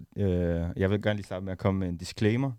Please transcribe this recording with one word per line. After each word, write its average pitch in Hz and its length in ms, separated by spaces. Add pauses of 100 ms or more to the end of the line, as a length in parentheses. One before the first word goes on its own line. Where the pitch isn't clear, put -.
(160)
Øh, 87 640
jeg 95 100
vil 104 120
gerne 104 140
lige 98 100
starte 95 180
med 95 80
at 90 60
komme 95 220
med 92 80
en 87 80
disclaimer. 113 640